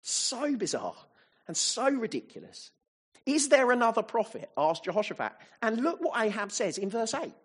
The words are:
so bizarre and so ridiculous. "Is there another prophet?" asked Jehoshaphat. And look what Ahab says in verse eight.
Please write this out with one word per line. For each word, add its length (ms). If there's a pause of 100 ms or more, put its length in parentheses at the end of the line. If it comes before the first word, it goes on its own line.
so 560
bizarre 500 (420)
and 80
so 340
ridiculous. 800 (560)
"Is 220
there 220
another 320
prophet?" 540
asked 280
Jehoshaphat. 480 (280)
And 220
look 180
what 180
Ahab 340
says 260
in 100
verse 260
eight. 200 (100)